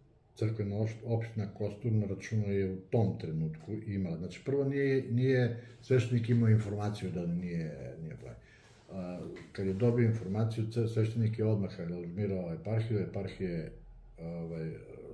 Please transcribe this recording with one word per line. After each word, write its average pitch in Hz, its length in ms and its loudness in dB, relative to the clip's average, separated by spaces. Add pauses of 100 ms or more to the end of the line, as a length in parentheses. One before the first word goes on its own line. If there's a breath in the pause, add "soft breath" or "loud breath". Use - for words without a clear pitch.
(340)
Crkvena 104 420 0
opš-, 110 180 0 (120)
opština 113 480 -2
Kostur 107 380 -2
na 104 140 4
računu 101 400 0
je 98 260 2
u 92 40 -4
tom 113 420 2
trenutku 80 540 -4 (140)
imala. 95 320 -2
Znači, 90 260 -8
prvo 139 200 0
nije, 135 460 2
nije 123 500 4 (200 loud breath)
sveštenik 120 480 2
imao 117 200 6
informaciju 101 600 2
da 87 160 -2
nije, 82 760 -4
nije - 160 -10
plaćen. - 260 -14 (500 soft breath)
A, 90 260 -6 (340)
kad 98 140 -2
je 92 60 2
dobio 117 340 4
informaciju, 110 600 2
ce-, 113 220 0
sveštenik 110 500 2
je 110 60 2
odmah 98 260 2 (100)
alarmirao 87 760 -4
eparhiju, 110 460 0
eparhija 95 500 -4
je, 82 220 -4 (480)
ovaj, 82 500 -6 (440)